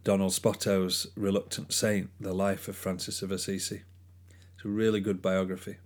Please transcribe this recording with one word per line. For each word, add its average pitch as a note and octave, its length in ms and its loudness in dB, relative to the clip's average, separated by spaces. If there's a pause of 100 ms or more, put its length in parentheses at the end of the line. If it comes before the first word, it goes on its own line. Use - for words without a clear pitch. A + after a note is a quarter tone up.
Donald G2 260 4
Spotto's G2 720 2 (120)
Reluctant G2 560 -2
Saint, G2+ 440 2
The F#2+ 160 -6
Life G2 360 0
of F#2+ 80 -8
Francis - 440 -6
of F#2+ 80 -6
Assisi. F#2+ 520 -4 (760)
It's - 80 -20
a G2+ 60 -4
really G#2+ 320 2
good F#2+ 200 0
biography. F#2+ 640 0